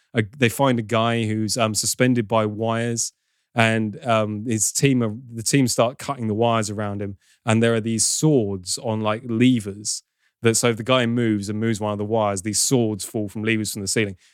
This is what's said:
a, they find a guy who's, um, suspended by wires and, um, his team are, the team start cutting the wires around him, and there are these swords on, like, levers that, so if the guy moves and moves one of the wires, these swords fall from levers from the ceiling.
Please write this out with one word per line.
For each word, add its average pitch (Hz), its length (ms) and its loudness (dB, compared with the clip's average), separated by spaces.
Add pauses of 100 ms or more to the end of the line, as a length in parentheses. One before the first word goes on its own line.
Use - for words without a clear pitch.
(140)
a, 120 80 2 (160)
they 120 100 4
find 127 300 2
a 113 40 -2
guy 113 440 0
who's, 107 320 -2
um, 110 160 2
suspended 120 520 0
by 110 200 2
wires 113 640 -4 (420)
and, 113 520 2
um, 107 400 0
his 113 260 0
team 131 300 2
are, 107 120 -2 (160)
the 113 120 -10
team 135 260 2
start 120 300 0
cutting 131 280 -6
the 107 80 -2
wires 113 360 2
around 104 320 -6
him, 101 160 -10 (260)
and 113 180 4
there 117 120 4
are 110 80 0
these 113 240 0
swords 101 720 0
on, 110 240 -2
like, 107 240 -2
levers 113 760 0 (380)
that, 113 160 2
so 120 140 2
if 110 80 -2
the 117 40 -8
guy 127 220 2
moves 113 460 0
and 107 100 -6
moves 113 180 0
one 104 140 -2
of 101 60 -4
the 104 60 -4
wires, 104 380 0
these 104 160 -4
swords 110 460 0
fall 107 240 -6
from 107 160 -8
levers 110 280 0
from 104 100 -8
the 98 60 -6
ceiling. 101 280 -2 (180)